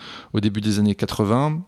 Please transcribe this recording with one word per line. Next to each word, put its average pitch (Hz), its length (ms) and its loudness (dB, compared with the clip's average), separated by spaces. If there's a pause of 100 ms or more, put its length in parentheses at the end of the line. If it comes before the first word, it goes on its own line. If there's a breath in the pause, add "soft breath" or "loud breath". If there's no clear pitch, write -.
(320 loud breath)
au 113 80 0
début 104 220 0
des 104 160 2
années 104 160 4
quatre-vingts, 123 720 0